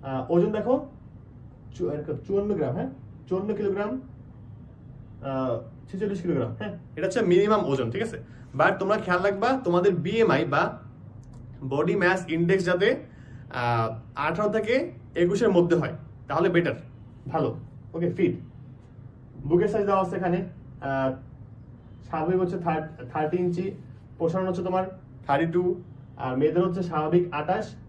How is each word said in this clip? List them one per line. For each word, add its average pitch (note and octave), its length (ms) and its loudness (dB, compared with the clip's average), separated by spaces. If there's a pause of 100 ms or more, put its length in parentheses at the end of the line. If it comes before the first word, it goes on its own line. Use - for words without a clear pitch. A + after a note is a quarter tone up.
আহ, C3 300 -4
ওজন G3+ 200 6
দেখো A3+ 340 0 (880)
চু-, D#3 160 -4
এরকম D3 260 -4 (100)
চুয়ান্ন G3+ 280 0
গ্রাম, C#3+ 200 0
হ্যাঁ, B3+ 160 -2 (380)
চুয়ান্ন G3+ 260 0
কিলোগ্রাম, G#3 460 -2 (1200)
আহ, C3 380 -2 (280)
ছেচল্লিশ G3 340 -4
কিলোগ্রাম, C3+ 360 0
হ্যাঁ, G#3 200 -8 (180)
এটা F3 100 -2
হচ্ছে A3 160 0
মিনিমাম G3 420 6
ওজন, C3 260 0
ঠিক G3 120 -2
আছে? - 200 -6 (360)
But F3 220 6
তোমরা G3 160 2
খেয়াল F3+ 260 0
রাখবা G#3 420 2
তোমাদের F3 280 6 (120)
বিএমআই F#3+ 400 4
বা D#3+ 340 2 (840)
বডি D3 320 2
মাস F3+ 320 2
ইনডেক্স E3+ 360 4
যাতে, F#3 420 2 (440)
আহ, A#2 500 0 (140)
আঠারো E3+ 380 0
থেকে A#3 400 2 (220)
একুশের G3+ 340 4
মধ্যে F3 280 6
হয়, D3 160 0 (360)
তাহলে E3 200 2
বেটার, E3+ 260 4 (540)
ভালো। B2+ 280 0 (380)
ওকে, E3+ 160 0
ফিট। E3+ 260 2 (1120)
বুকের F3+ 220 4
সাইজ G#3 180 0
দেওয়া G3 160 4
আছে F#3 140 -2
এখানে, F3+ 320 0 (320)
আহ, C3+ 320 0 (960)
স্বাভাবিক E3+ 320 2
হচ্ছে F3 180 0
থার-, D#3+ 300 0 (240)
থার্টি D#3 240 0
ইঞ্চি, F3+ 340 0 (480)
প্রসারণ F#3 300 2
হচ্ছে F3 140 -2
তোমার F#3 220 0 (420)
থার্টি D3+ 200 2
টু, F3+ 360 0 (340)
আর B2+ 200 -4
মেয়েদের D#3+ 300 4
হচ্ছে F3+ 160 -2
স্বাভাবিক E3 500 2
আঠাশ F3 420 -2 (140)